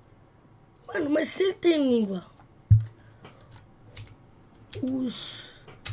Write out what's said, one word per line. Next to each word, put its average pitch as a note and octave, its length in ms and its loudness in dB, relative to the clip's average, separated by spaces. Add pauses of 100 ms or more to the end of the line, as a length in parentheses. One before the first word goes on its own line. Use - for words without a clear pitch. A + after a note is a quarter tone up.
(880)
Mano, C#4+ 240 -4
mas D4+ 180 0
se - 140 0
ele F#4+ 120 2
tem D4+ 340 2
língua? G3+ 380 0 (2500)
Os B3+ 680 -6 (420)